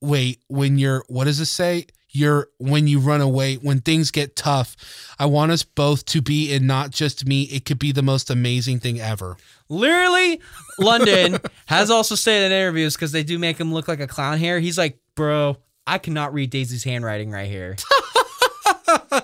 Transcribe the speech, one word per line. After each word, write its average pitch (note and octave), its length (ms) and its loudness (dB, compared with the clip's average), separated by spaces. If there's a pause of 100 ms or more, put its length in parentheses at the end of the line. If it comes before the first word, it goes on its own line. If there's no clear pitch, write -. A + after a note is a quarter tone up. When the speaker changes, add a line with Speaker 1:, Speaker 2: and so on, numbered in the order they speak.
Speaker 1:
wait, C3+ 460 -2
when C#3 320 0
you're, C3+ 300 0
what B2+ 160 -2
does D3 160 0
it D#3+ 60 -2
say? F3 400 -2 (280)
You're, C#3+ 340 2 (100)
when D3 280 2
you C#3+ 120 4
run D3 240 2
away, C3+ 340 2
when C#3 240 0
things D#3+ 300 2
get C#3+ 260 -4
tough, C#3 400 -2 (420)
I C#3+ 80 2
want D3 260 4
us E3 100 0
both C#3+ 440 0
to - 160 0
be, D3 320 0
and C3 120 2
not C3+ 240 0
just C3+ 360 -4
me. C3+ 180 0
It C#3 220 -8
could C#3 120 -2
be D3 140 -2
the C3+ 100 0
most C3+ 280 0
amazing B2 500 0
thing A#2+ 200 -4
ever." G2+ 360 -6 (320)
Speaker 2:
Literally, E4+ 720 2 (380)
London G3 600 4 (140)
Speaker 1:
<laughs> - 140 -20
Speaker 2:
has G3 240 2
also A3 240 2
said G#3 300 2
in F#3+ 80 2
interviews, D#3+ 440 0
'cause D#3 160 -6
they D#3 120 -2
do E3+ 140 -4
make E3 220 -2
him D#3+ 140 -2
look D#3+ 140 -4
like D#3 120 -4
a C#3 60 -6
clown D3 320 -4
here, E3+ 220 0
he's E3+ 180 -2
like, D#3 200 0 (180)
"Bro, D3 420 0 (280)
I F3 120 -2
cannot D3+ 340 -6
read C#3 180 -4
Daisy's B2 340 -6
handwriting A2+ 460 -4
right G2 180 -8
here." F#2+ 320 -8
Speaker 1:
<laughs> - 60 -10 (1400)